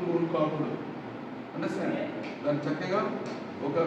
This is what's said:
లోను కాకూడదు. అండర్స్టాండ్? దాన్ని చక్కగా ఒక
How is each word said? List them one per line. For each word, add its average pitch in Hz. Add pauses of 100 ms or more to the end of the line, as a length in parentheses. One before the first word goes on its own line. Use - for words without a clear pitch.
లోను 165
కాకూడదు. 151 (800)
అండర్స్టాండ్? 175 (440)
దాన్ని 143
చక్కగా 175 (680)
ఒక 156